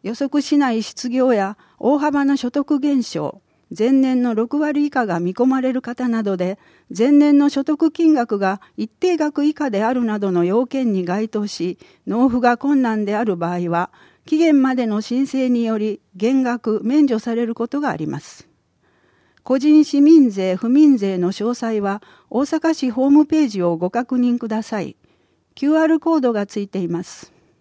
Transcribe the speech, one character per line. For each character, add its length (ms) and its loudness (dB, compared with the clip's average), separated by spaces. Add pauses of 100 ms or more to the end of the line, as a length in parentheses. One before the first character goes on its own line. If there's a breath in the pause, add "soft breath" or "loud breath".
予 120 -8
測 280 -2
し 160 0
な 140 2
い 100 -2
失 280 -10
業 240 2
や 240 -2 (200 soft breath)
大 220 0
幅 260 0
な 120 2
所 140 -4
得 280 -2
減 240 0
少、 380 -8 (360)
前 140 0
年 320 2
の 100 -2
六 240 -2
割 280 0
以 40 -2
下 160 -2
が 140 -2
見 160 -4
込 100 0
ま 160 2
れ 100 -2
る 120 -4
方 240 -6
な 160 -2
ど 140 -2
で、 200 -4 (380 soft breath)
前 160 2
年 260 6
の 120 4
所 140 -2
得 280 0
金 220 2
額 260 -2
が 220 -2 (160 soft breath)
一 100 -4
定 280 -2
額 300 -2
以 80 2
下 160 -4
で 140 -2
あ 100 0
る 100 0
な 140 -2
ど 140 -2
の 120 2
要 220 2
件 260 -2
に 140 -2
該 240 -4
当 160 -6
し、 320 -8 (300 soft breath)
納 220 2
付 120 -2
が 160 2
困 240 0
難 240 -2
で 100 -4
あ 80 -2
る 140 -2
場 160 -4
合 160 -4
は、 220 -2 (340 soft breath)
期 120 -2
限 260 4
ま 100 0
で 140 -2
の 140 -2
申 260 -4
請 220 -2
に 160 0
よ 120 -2
り 240 -4 (140)
減 260 0
額、 420 -2
免 220 4
除 140 0
さ 160 -6
れ 100 -2
る 80 -6
こ 140 -6
と 120 -4
が 100 -4
あ 60 -4
り 120 -6
ま 120 -8
す。 280 -20 (960)
個 160 0
人 260 6
市 160 0
民 300 8
税、 240 -2
府 140 -4
民 280 6
税 220 -2
の 120 0
詳 220 -4
細 260 -4
は、 220 -4 (300 soft breath)
大 100 -2
阪 320 -2
市 160 -4
ホ 180 0
ー 40 2
ム 160 6
ペ 180 2
ー 40 -2
ジ 120 -4
を 160 0
ご 140 -4
確 240 -4
認 240 0
く 80 -8
だ 160 -4
さ 180 -6
い。 140 -10 (580)
キ 140 -4
ュ 60 2
ー 80 2
ア 20 2
ー 40 2
ル 120 2
コ 160 0
ー 60 2
ド 120 0
が 140 -4
つ 120 -8
い 80 -8
て 120 -6
い 80 -4
ま 160 -4
す。 280 -20 (300)